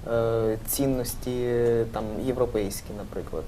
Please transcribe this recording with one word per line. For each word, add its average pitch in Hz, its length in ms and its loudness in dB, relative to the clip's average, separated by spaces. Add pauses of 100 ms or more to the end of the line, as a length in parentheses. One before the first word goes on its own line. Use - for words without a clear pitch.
(140)
е, 113 440 2 (100)
цінності, 123 800 0 (420)
там, 110 120 -4 (220)
європейські, 120 720 0
наприклад. 90 500 -6